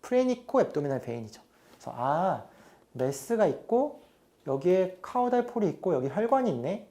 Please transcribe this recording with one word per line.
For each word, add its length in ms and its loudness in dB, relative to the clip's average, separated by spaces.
프레니코 600 0
앱도미널 400 0
베인이죠. 380 -10
그래서 260 -14
아, 500 0
메스가 520 0
있고 560 0
여기에 560 2
카우달 420 0
폴이 240 -2
있고 240 -2
여기 140 0
혈관이 420 0
있네. 420 -4